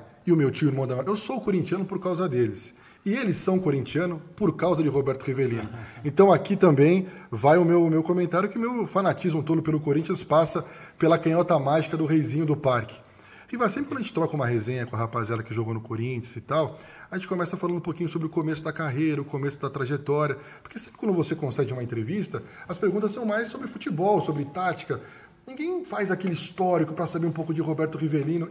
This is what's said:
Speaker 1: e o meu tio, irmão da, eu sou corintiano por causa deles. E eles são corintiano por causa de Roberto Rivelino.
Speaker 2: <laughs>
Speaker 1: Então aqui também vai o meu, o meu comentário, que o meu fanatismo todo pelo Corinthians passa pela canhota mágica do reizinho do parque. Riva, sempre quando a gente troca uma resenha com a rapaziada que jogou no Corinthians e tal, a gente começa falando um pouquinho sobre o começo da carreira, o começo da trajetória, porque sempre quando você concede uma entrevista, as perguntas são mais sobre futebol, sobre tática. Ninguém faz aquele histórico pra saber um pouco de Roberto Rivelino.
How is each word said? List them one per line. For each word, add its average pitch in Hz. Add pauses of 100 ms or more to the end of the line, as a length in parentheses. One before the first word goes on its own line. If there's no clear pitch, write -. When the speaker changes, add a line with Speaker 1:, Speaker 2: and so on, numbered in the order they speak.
(260)
Speaker 1:
e 180
o 165
meu 139
tio, 151
irmão 135
da, 127
eu 190
sou 254
corintiano 185
por 185
causa 180
deles. 117 (300)
E 202
eles 226
são 190
corintiano 160 (140)
por 196
causa 165
de 156
Roberto 135
Rivelino. 120 (180)
Speaker 2:
<laughs> -
Speaker 1:
Então 190
aqui 190
também 175 (240)
vai 135
o 175
meu, 170
o 165
meu 160
comentário, 175
que 202
o -
meu 233
fanatismo 165
todo 160
pelo 156
Corinthians 156
passa 156 (360)
pela 165
canhota 170
mágica 151
do 156
reizinho 151
do 151
parque. 120 (480)
Riva, 240
sempre 277
quando 285
a 247
gente -
troca 156
uma 139
resenha 120
com -
a 107
rapaziada 113
que 113
jogou 113
no 110
Corinthians 117
e 120
tal, 151 (320)
a -
gente 185
começa 175
falando 175
um 160
pouquinho 170
sobre 160
o -
começo 156
da 160
carreira, 147
o 139
começo 143
da 139
trajetória, 143 (240)
porque -
sempre -
quando 214
você 165
concede 135
uma 127
entrevista, 120 (240)
as 180
perguntas 202
são 233
mais 220
sobre -
futebol, 196
sobre 143
tática. 156 (460)
Ninguém 320
faz 208
aquele 185
histórico 165
pra 165
saber 165
um 165
pouco 156
de 160
Roberto 156
Rivelino. 156